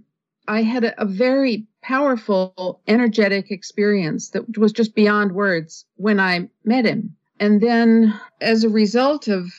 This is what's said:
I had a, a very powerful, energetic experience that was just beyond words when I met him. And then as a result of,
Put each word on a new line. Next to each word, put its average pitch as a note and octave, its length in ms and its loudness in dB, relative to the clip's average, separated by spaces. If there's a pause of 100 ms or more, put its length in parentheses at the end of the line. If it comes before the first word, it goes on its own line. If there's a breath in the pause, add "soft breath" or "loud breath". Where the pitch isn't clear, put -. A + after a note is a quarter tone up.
(480)
I G#3+ 160 -2
had A3+ 200 0
a, - 180 -4
a A3 40 0
very A#3+ 640 0 (160)
powerful, G#3 1040 -2
energetic G#3+ 640 0
experience G3+ 760 -4
that G#3 280 -8
was G#3+ 140 2
just A3 240 -2
beyond G#3 380 2
words F3+ 520 -4 (100)
when G3+ 240 0
I F3+ 300 -2 (140)
met A#3+ 220 0
him. - 300 -4 (240)
And G#3 220 4
then A3+ 580 4 (220 loud breath)
as A3+ 220 2
a A3+ 60 2
result A#3 580 0
of, F#3 320 -4